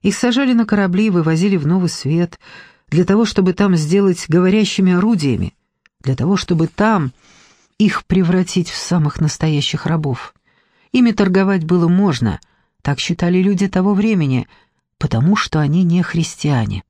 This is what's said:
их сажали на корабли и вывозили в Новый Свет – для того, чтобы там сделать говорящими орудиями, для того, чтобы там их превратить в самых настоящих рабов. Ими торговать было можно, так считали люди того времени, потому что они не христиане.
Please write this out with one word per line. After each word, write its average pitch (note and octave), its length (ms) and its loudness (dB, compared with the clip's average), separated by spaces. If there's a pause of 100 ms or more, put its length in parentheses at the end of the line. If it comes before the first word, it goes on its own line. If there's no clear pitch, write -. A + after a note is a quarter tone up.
их G3+ 120 0
сажали B3 380 0
на A#3 120 2
корабли G3+ 440 0
и - 20 0
вывозили F3 460 0
в C#3+ 100 -2
Новый F3+ 240 0
Свет – E3 480 -4 (500)
для F3 160 2
того, G3+ 200 2
чтобы F#3 280 0
там G3 220 2
сделать F3 540 0
говорящими F#3 640 2
орудиями, E3 640 0 (480)
для C3 120 -2
того, F3+ 220 0
чтобы E3 320 -2
там G3 440 0 (680)
их G#3 260 0
превратить F3+ 680 0
в - 60 -12
самых D#3 440 -2
настоящих D#3 680 -2
рабов. D3+ 480 -4 (580)
Ими B3 180 4
торговать F#3+ 540 2
было E3+ 240 2
можно, E3+ 520 0 (420)
так C#3+ 180 -4
считали F3+ 420 0
люди G3 240 0
того F#3+ 260 0
времени, F#3 540 0 (520)
потому D#3 360 0
что - 240 -4
они D3+ 240 0
не F3 200 2
христиане. C3 880 -4